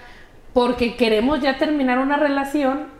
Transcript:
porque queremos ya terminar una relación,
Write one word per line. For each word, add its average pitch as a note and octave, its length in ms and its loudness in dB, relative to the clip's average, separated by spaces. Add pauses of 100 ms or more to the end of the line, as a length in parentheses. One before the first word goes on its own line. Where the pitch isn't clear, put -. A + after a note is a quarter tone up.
(520)
porque A#3+ 440 0
queremos A#3+ 440 2
ya C#4 180 0
terminar C#4 400 0
una C4+ 180 0
relación, C#4 680 0 (140)